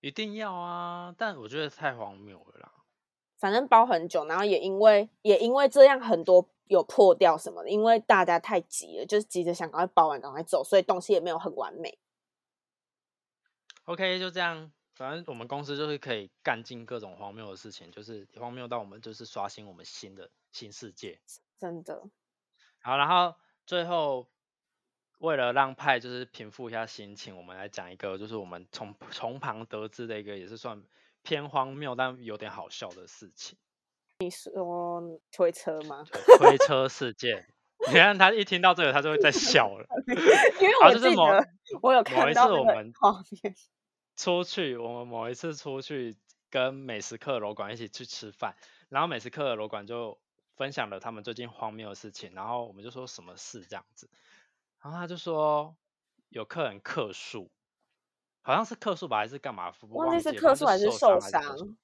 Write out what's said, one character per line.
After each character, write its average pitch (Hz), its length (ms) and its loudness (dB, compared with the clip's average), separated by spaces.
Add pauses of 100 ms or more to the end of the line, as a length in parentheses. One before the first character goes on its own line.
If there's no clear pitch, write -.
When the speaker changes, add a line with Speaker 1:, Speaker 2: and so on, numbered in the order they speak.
Speaker 1:
一 139 100 -10
定 208 240 -10
要 214 180 -8
啊， 175 640 -10
但 214 200 -6
我 110 100 -14
觉 131 120 -10
得 151 100 -6
太 139 260 -6
荒 101 220 -12
谬 98 200 -20
了 - 220 -20
啦。 - 120 -20 (680)
Speaker 2:
反 196 140 -2
正 254 160 0
包 233 180 8
很 170 220 -2
久， 160 180 -4
然 160 120 -4
后 196 60 -2
也 196 160 2
因 190 200 -4
为， 214 300 6 (120)
也 202 180 4
因 233 140 0
为 277 140 4
这 269 180 10
样 269 140 8
很 226 240 0
多 180 240 8 (200)
有 180 160 4
破 190 300 6
掉 165 240 6
什 - 140 -10
么 85 120 -14
的， 113 60 -10
因 208 140 0
为 226 160 6
大 202 240 4
家 170 160 2
太 190 220 -2
急 - 380 -12
了， 123 60 -8
就 208 140 2
是 214 40 -8
急 180 200 -6
着 170 100 -2
想 170 160 -8
赶 151 100 -6
快 180 80 0
包 165 200 4
完 143 140 -6
赶 139 100 -14
快 143 100 -10
走， 165 220 -2
所 202 160 4
以 - 20 0
东 185 200 0
西 208 120 0
也 180 60 4
没 165 100 -6
有 165 80 -4
很 165 180 -10
完 - 180 -8
美。 156 260 -14 (1900)
Speaker 1:
OK， 185 340 -6
就 185 120 -8
这 175 80 -10
样， 160 320 -8 (240)
反 135 180 -12
正 170 140 -14
我 143 60 -12
们 117 140 -14
公 143 160 -10
司 143 140 -10
就 147 100 -8
是 147 120 -8
可 127 160 -8
以 101 160 -12 (100)
干 117 220 -6
尽 117 220 -18
各 120 140 -12
种 98 160 -18
荒 101 200 -16
谬 110 160 -16
的 95 40 -16
事 101 160 -20
情， - 200 -20
就 107 100 -20
是 104 260 -18 (120)
荒 120 120 -14
谬 123 160 -16
到 120 120 -6
我 110 40 -12
们 101 160 -20
就 113 140 -18
是 117 120 -20
刷 101 220 -10
新 104 200 -16
我 95 60 -20
们 87 120 -20
新 98 300 -20
的， 98 140 -20 (220)
新 107 200 -18
世 107 200 -18
界。 87 280 -18 (400)
Speaker 2:
真 170 240 -12
的。 156 200 -14 (760)
Speaker 1:
好， 127 160 -4
然 143 100 0
后 175 280 0 (300)
最 175 200 -4
后 147 420 -4 (920)
为 156 180 -2
了 120 160 -2
让 135 220 0
派 135 240 0
就 123 100 -14
是 123 160 -10
平 107 260 -18
复 120 180 -14
一 - 40 -14
下 113 140 -6
心 101 280 -18
情， 98 220 -18
我 90 60 -20
们 90 120 -20
来 98 140 -14
讲 90 220 -16
一 92 40 -20
个 95 220 -10
就 101 100 -12
是 113 80 -14
我 101 100 -10
们 90 260 -18
从， 107 240 -16 (160)
从 123 280 -12
旁 117 280 -10
得 110 200 -12
知 117 200 -14
的 110 120 -10
一 104 40 -16
个 101 140 -14
也 92 100 -16
是 113 100 -18
算 107 260 -16 (380)
偏 147 260 -8
荒 135 260 -4
谬 139 200 -10
但 127 300 -6
有 107 140 -12
点 104 140 -14
好 95 180 -16
笑 - 200 -14
的 90 180 -20
事 92 280 -20
情。 - 220 -20 (600)
Speaker 2:
你 180 120 -6
说 175 680 -8 (300)
推 175 200 2
车 160 320 -8
吗？ 147 280 -14
Speaker 1:
对， - 460 10
推 - 0 -
车 131 320 2
事 123 240 -8
件。 110 340 -6 (320)
<laughs> 466 80 -6
你 127 60 -2
看 190 240 6
他 190 140 6
一 220 120 -2
听 180 180 -4
到 180 120 6
这 175 100 0
个， 139 100 2
他 143 80 2
就 156 100 -2
会 151 60 0
在 147 140 4
笑 107 460 2
了。 - 80 -16 (220)
Speaker 2:
<laughs> - 0 - (520)
因 381 80 6
为 494 140 4
我 - 120 12
记 233 60 2
得 - 0 -
Speaker 1:
好， - 0 -
就 - 0 -
是 254 120 4
某， 175 140 4 (580)
Speaker 2:
我 254 100 4
有 247 80 6
看 262 320 2
到 240 160 6
那 185 80 2
个 135 60 2
画 214 100 4
面。 - 20 2
Speaker 1:
某 110 60 -6
一 113 120 -14
次 196 480 0
我 - 20 -20
们 196 100 -6 (600)
出 180 300 -2
去， 147 320 -6
我 117 160 -10
们 120 140 -12
某 117 220 -10
一 127 40 -8
次 160 200 -10
出 139 280 -12
去 127 340 -10 (340)
跟 131 240 -2
美 127 280 -12
食 113 160 -14
课 131 220 -6
楼 104 140 -8
管 107 200 -12
一 - 20 -14
起 113 140 -14
去 - 160 -18
吃 - 260 -16
饭， 104 240 -12 (320)
然 139 140 -4
后 165 80 -2
美 131 100 -8
食 117 100 -14
课 139 260 -6
楼 107 120 -10
管 104 180 -12
就 117 320 -12 (380)
分 135 160 -8
享 123 180 -6
了 98 120 -12
他 117 100 -12
们 110 100 -16
最 117 120 -12
近 120 160 -14
荒 110 240 -12
谬 110 160 -16
的 101 60 -16
事 104 160 -20
情， - 220 -20
然 95 140 -14
后 120 180 -8
我 110 60 -20
们 95 100 -20
就 113 80 -16
说 127 180 -16
：“什 - 180 -20
么 90 100 -20
事？” 92 340 -20
这 110 60 -16
样 95 180 -16
子， - 160 -20 (720)
然 143 80 -18
后 160 80 -14
他 175 80 -10
就 175 120 -12
说 151 580 -2 (540)
有 110 160 -12
客 - 180 -8
人 104 160 -8
客 110 320 -8
诉， - 400 -16 (880)
好 127 140 -2
像 208 80 0
是 220 120 -12
客 196 200 -6
诉 160 140 -12
吧， 113 80 -4
还 107 100 -4
是 135 100 -16
干 139 160 -12
嘛， 87 200 -12 (160)
Speaker 2:
忘 330 280 -2
记 330 60 -4
是 311 60 -4 (160)
Speaker 1:
忘 277 100 6
记 285 80 -6
了， - 20 0
反 196 140 2
正 208 100 2
就 233 80 -4
受 202 220 6
伤 - 0 -
还 - 0 -
是 - 0 -
客 - 0 -
诉。 - 0 -
Speaker 2:
客 - 0 -
诉 185 160 -8
还 147 160 -2
是 135 60 -12
受 175 80 -12
伤。 214 180 -18